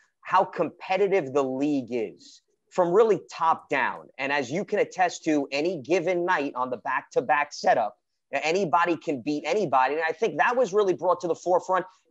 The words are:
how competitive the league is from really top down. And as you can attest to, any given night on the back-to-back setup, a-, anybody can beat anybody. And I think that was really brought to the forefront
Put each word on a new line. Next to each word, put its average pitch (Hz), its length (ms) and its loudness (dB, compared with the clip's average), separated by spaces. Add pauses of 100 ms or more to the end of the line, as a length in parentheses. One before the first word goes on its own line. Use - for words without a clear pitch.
(220)
how 185 220 2
competitive 185 880 -2
the 143 100 2
league 135 480 -2
is 107 500 -6 (300)
from 175 200 2
really 208 300 4 (100)
top 165 380 0
down. 98 380 -2 (100)
And 135 140 -4
as 139 200 -2
you 196 140 -4
can 202 140 -2
attest 175 460 -2
to, 147 260 2
any 151 300 -2
given 175 440 0
night 160 300 0
on 127 140 -4
the 123 80 -6
back-to-back 147 760 -2
setup, 135 420 0 (380)
a-, 139 120 -4
anybody 170 520 2
can 143 240 -6
beat 147 240 -4
anybody. 147 500 0
And 165 120 -2
I 165 40 -2
think 160 260 -4
that 220 180 2
was 226 180 0
really 196 200 2
brought 170 280 0
to 180 60 -4
the 160 80 0
forefront 180 500 0 (260)